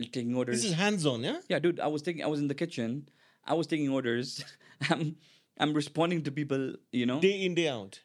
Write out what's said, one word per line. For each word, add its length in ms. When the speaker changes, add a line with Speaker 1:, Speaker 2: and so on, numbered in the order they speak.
Speaker 1:
taking 240
orders. 280
Speaker 2:
This 80
is 60
hands-on, 460
yeah? 240
Speaker 1:
Yeah, 120
dude, 200
I 80
was 140
taking, 220
I 40
was 120
in 80
the 80
kitchen. 520
I 80
was 140
taking 220
orders. 540
<laughs> 240
I'm, 260
I'm 140
responding 500
to 80
people, 420
you 140
know. 160
Speaker 2:
Day 240
in, 100
day 140
out. 360